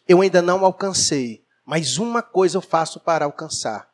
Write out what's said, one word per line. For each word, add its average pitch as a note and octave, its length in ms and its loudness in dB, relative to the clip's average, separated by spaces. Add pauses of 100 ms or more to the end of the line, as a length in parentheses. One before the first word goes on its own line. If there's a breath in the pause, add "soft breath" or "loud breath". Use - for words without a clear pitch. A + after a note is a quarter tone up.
"Eu F3+ 140 6
ainda F3+ 220 4
não F3+ 200 0
alcancei, E3 800 -2 (220)
mas C#3 320 -4
uma A#3 240 -2
coisa F#3 380 0
eu F3 40 -4
faço - 380 -2
para D#3 240 0
alcançar. C#3+ 680 -8